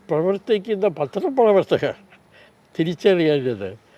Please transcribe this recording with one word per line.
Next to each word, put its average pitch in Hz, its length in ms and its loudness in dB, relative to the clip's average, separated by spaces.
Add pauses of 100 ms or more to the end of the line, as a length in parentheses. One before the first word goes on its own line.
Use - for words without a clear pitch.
പ്രവർത്തിക്കുന്ന 196 760 -2 (140)
പത്രപ്രവർത്തകർ 196 960 0 (800)
തിരിച്ചറിയേണ്ടത് 151 920 0 (280)